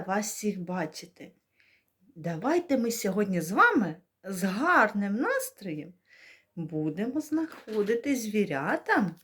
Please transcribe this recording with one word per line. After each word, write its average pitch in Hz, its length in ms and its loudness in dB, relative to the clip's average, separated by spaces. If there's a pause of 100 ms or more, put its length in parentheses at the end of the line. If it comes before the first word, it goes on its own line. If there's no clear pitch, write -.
вас 208 260 -2
всіх 202 260 -4
бачити! 175 720 -8 (840)
Давайте 233 640 0
ми 233 140 0
сьогодні 196 500 0
з 165 100 -6
вами 269 440 4 (280)
з 185 200 -6
гарним 208 720 2
настроєм 214 800 -4 (600)
будемо 160 680 -2
знаходити 233 920 -2
звірятам, 208 1080 0